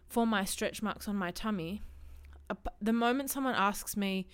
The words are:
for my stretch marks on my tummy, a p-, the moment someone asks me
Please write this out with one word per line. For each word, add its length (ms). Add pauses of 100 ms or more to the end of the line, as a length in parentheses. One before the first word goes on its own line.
for 180
my 200
stretch 360
marks 260
on 80
my 160
tummy, 520 (680)
a 60
p-, 160 (100)
the 120
moment 360
someone 260
asks 400
me 380